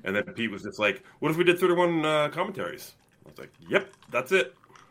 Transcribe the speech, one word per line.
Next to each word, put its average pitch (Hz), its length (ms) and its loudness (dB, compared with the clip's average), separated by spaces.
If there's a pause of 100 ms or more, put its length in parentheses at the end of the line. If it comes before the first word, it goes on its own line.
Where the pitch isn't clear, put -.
And 95 100 -2
then 101 100 0
Pete 113 260 -6
was 131 120 -10
just 104 160 -10
like, - 240 0 (180)
"What 151 100 0
if 160 80 -2
we 175 60 2
did 170 140 6
thirty-one, 175 460 2
uh, 151 240 2
commentaries?" 143 640 -6 (320)
I 76 60 -20
was - 80 -20
like, - 140 -18 (180)
"Yep, 196 200 2 (200)
that's 123 220 -2
it." - 220 2 (360)